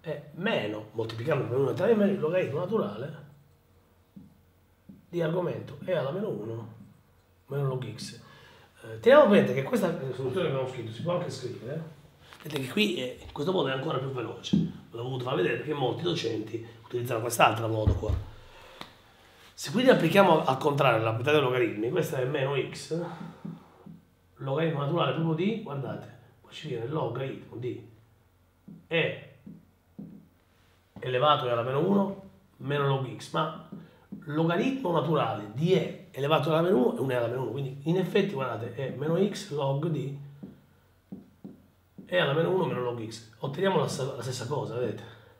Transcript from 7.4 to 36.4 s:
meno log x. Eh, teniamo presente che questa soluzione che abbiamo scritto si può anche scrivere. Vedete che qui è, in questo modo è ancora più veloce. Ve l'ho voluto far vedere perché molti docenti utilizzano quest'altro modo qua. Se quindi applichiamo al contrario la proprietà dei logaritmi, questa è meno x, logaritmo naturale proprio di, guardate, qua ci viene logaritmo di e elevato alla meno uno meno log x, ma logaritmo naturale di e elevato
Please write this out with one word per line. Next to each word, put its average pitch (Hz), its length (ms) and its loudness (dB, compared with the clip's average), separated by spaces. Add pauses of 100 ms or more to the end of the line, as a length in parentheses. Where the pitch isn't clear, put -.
meno 139 200 -2
log 123 260 -4
x. - 260 -12 (640)
Eh, 113 160 -12
teniamo 269 300 10
presente 135 240 6
che 135 80 0
questa 185 340 0 (180)
soluzione 156 340 -2
che 135 60 0
abbiamo 131 140 -2
scritto 113 240 -8
si - 120 -10
può 135 140 -2
anche - 120 -4
scrivere. 120 680 -10 (420)
Vedete 147 220 -6
che 127 80 -8
qui 202 280 0
è, 127 220 -6
in - 100 -16
questo 156 200 -2
modo 160 160 2
è 135 40 0
ancora 131 280 -2
più 135 100 -4
veloce. 120 480 -2
Ve - 400 -4
l'ho 120 60 -6
voluto 127 220 -6
far 135 100 -2
vedere 156 220 2
perché 147 160 -6
molti 127 280 -2
docenti 113 640 -4 (180)
utilizzano 120 380 -4
quest'altro 113 460 4
modo 107 260 2
qua. 104 180 -2 (1400)
Se - 160 -10
quindi 247 220 6
applichiamo 170 540 6
al 131 120 2
contrario 135 460 4
la 113 100 2
proprietà 127 200 2
dei 151 80 8
logaritmi, 123 500 2
questa 160 280 0
è 127 60 2
meno 139 300 0 (160)
x, - 280 -6 (1400)
logaritmo 139 420 0
naturale 147 340 0
proprio 165 220 0
di, 202 260 0
guardate, 117 560 -8 (240)
qua - 100 -20
ci - 180 -14
viene 117 180 -6
logaritmo 135 720 -6
di 120 300 -8 (1000)
e - 440 -2 (1700)
elevato 127 480 2
alla 117 140 2
meno 175 160 0
uno 196 500 2 (280)
meno 139 300 0
log 135 280 0
x, - 180 -12
ma - 360 -4 (560)
logaritmo 170 680 2
naturale 123 600 0
di 170 200 4
e - 380 0
elevato 147 380 2